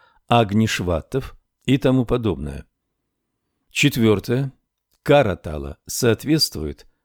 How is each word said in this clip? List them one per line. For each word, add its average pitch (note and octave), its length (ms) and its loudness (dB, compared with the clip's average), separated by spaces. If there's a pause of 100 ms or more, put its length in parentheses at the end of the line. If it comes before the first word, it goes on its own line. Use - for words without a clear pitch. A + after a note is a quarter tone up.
(280)
агнишваттов G#2+ 1080 0 (280)
и C3 120 2
тому C3 260 2
подобное. D#2 640 -4 (1040)
Четвёртое. A#2+ 840 0 (520)
Каратала E2 840 0
соответствует A2+ 1000 -2 (180)